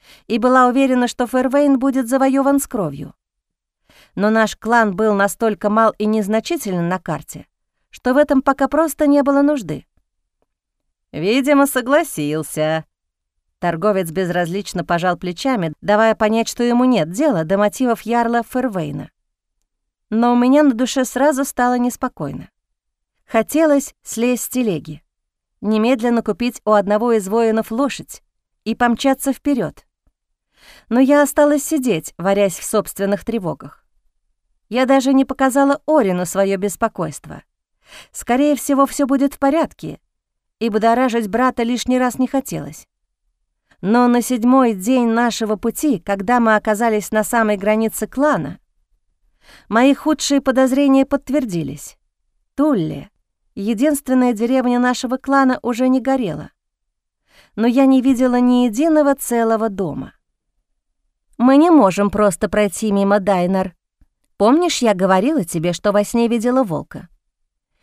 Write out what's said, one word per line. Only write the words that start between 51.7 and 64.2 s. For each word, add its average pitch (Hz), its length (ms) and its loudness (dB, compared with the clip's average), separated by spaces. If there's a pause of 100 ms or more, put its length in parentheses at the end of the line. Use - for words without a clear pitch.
Тулли, 170 540 -2 (460)
единственная 247 800 0
деревня 247 440 0
нашего 247 400 -2
клана, 269 440 0
уже 240 260 -2
не 254 140 2
горела. 220 500 -4 (1040)
Но 214 100 0
я 254 200 4
не 262 160 4
видела 247 380 2
ни 247 260 4
единого 285 500 2
целого 226 540 -2
дома. 185 440 -6 (1200)
«Мы 262 200 6
не 320 120 6
можем 202 400 4
просто 208 400 0
пройти 208 420 -2
мимо, 202 280 2
Дайнер. 185 540 0 (640)